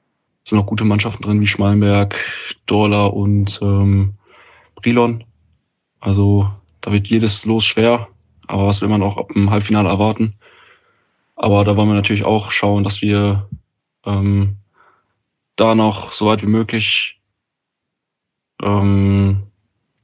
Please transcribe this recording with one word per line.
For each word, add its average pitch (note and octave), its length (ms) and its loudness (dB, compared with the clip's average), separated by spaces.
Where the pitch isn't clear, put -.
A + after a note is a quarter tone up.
Es - 60 -16
sind G#2+ 100 2
noch G2+ 80 0
gute G#2+ 180 -2
Mannschaften G#2+ 380 -2
drin G#2 180 0
wie G#2 60 2
Schmalenberg, G2+ 680 2
Dorla G#2 380 2
und, G2+ 580 0
ähm, G2 500 2
Brilon. A#2 480 0
Also G2+ 480 2
da F#2+ 100 -8
wird G2+ 160 0
jedes A2 400 0
Los A2 180 0
schwer. A#2 440 0
Aber G2 220 -2
was G2+ 140 2
will G2+ 80 0
man G#2 120 2
auch G2+ 160 -2
ab G2+ 160 -8
dem G2+ 160 2
Halbfinale G#2 400 0
erwarten? G#2+ 460 0
Aber G2+ 300 2
da G#2 100 2
wollen G#2 140 2
wir G#2 60 2
natürlich G2+ 300 -2
auch G#2 260 -2
schauen, G2+ 320 0
dass F#2+ 180 -2
wir, G2+ 480 0
ähm, G2+ 520 0
da A2+ 180 2
noch A2 360 0
so - 160 -4
weit G#2+ 140 0
wie G2+ 60 -4
möglich, A2 720 -4
ähm, G2 800 2